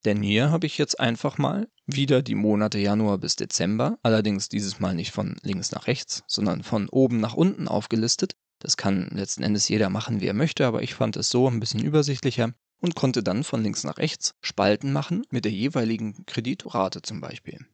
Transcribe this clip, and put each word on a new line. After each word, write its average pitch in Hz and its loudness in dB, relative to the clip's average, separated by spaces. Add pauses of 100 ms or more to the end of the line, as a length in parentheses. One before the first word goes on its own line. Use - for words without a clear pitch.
Denn 104 2
hier 107 4
habe 160 2
ich - -4
jetzt - 0
einfach 123 0
mal 139 0 (180)
wieder 135 2
die 113 -2
Monate 104 2
Januar 101 2
bis - -2
Dezember, 113 0
allerdings 107 2
dieses 101 -4
Mal 95 0
nicht 85 -4
von - -4
links 95 -4
nach - -8
rechts, - -4
sondern 101 0
von 104 -2
oben 120 4
nach 110 -2
unten 180 2
aufgelistet. 113 0 (240)
Das - -4
kann 98 0
letzten - -4
Endes 104 2
jeder 104 2
machen, 107 -2
wie 92 -2
er 98 0
möchte, 135 2
aber 117 0
ich - -6
fand 117 0
es 120 -2
so 127 4
ein 117 2
bisschen 107 -2
übersichtlicher 139 0 (260)
und 175 0
konnte 127 2
dann 98 0
von 120 -2
links 107 -2
nach 73 -6
rechts - -2
Spalten 107 0
machen 170 -2
mit 120 -2
der 107 0
jeweiligen 110 -2
Kreditrate 107 -4
zum 104 -8
Beispiel. - -14 (100)